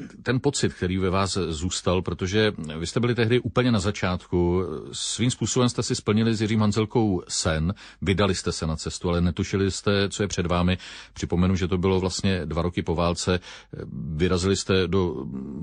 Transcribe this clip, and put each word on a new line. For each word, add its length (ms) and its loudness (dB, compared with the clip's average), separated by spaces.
Ten 160 0
pocit, 340 0
který 240 -2
ve 120 0
vás 280 0
zůstal, 520 -2
protože 520 0
vy 80 -4
jste 120 -2
byli 160 2
tehdy 240 4
úplně 320 2
na 80 4
začátku. 840 0
Svým 400 -2
způsobem 380 0
jste 140 -4
si 120 -2
splnili 400 2
s 60 0
Jiřím 180 2
Hanzelkou 680 2
sen, 460 0
vydali 340 2
jste 160 -4
se 160 -4
na 80 0
cestu, 340 -6
ale 120 2
netušili 500 0
jste, 380 0
co 140 -2
je 40 0
před 180 -2
vámi. 320 2
Připomenu, 420 2
že 120 0
to 100 0
bylo 220 2
vlastně 460 0
dva 160 -2
roky 200 -2
po 140 0
válce. 440 0
Vyrazili 400 2
jste 320 0
do 380 0